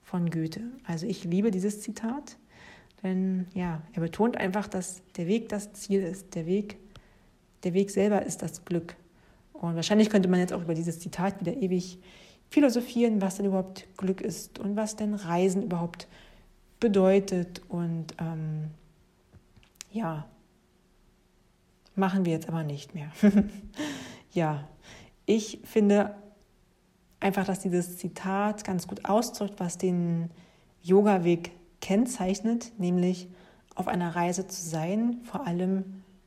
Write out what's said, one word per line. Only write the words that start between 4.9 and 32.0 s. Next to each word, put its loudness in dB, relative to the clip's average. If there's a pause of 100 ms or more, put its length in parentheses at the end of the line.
der -4
Weg 0
das -6
Ziel 0
ist. -8
Der -4
Weg, 0 (840)
der 0
Weg 2
selber 2
ist -6
das -10
Glück. -4 (580)
Und -6
wahrscheinlich 6
könnte 6
man 6
jetzt 0
auch -4
über -2
dieses -2
Zitat -4
wieder -4
ewig -2 (500)
philosophieren, 4
was 0
denn -2
überhaupt -2 (100)
Glück -2
ist -8
und -4
was -4
denn -2
Reisen 2
überhaupt -4 (720)
bedeutet. 4
Und, -4
ähm, -4 (1200)
ja, -6 (1700)
machen 2
wir 2
jetzt -4
aber -2
nicht -8
mehr. -10 (100)
<laughs> 8 (880)
Ja, 0 (580)
ich 0
finde 4 (1080)
einfach, 2
dass -2
dieses 0
Zitat -4
ganz -2
gut -10
ausdrückt, 0
was -4
den 0 (520)
Yoga-Weg 4 (280)
kennzeichnet, 0